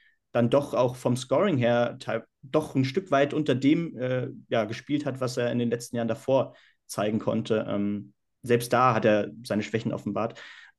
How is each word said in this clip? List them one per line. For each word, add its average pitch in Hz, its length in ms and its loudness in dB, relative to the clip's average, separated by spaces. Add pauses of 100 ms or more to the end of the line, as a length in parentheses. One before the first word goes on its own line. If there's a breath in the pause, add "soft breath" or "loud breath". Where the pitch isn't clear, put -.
(360 loud breath)
dann 120 140 4
doch 139 240 2
auch 127 240 2
vom 123 180 0
Scoring 156 420 0
her 120 400 2
teil-, 117 280 -6 (160)
doch 156 340 -2
ein 131 80 4
Stück 190 260 -2
weit 143 240 4
unter 147 220 0
dem, 151 420 0
äh, 127 300 -2 (220)
ja, 117 160 2
gespielt 143 400 -6
hat, 131 160 -4
was 127 160 -4
er 120 120 0
in 120 100 -2
den 120 100 0
letzten 120 260 -6
Jahren 117 140 -2
davor 123 460 0 (320 soft breath)
zeigen 107 320 -2
konnte. 110 500 -2
Ähm, 101 440 -4 (300)
selbst 120 300 2
da 123 200 6
hat 110 120 0
er 104 240 4 (160)
seine 107 180 -2
Schwächen 113 300 -4
offenbart. 104 440 -4 (420 loud breath)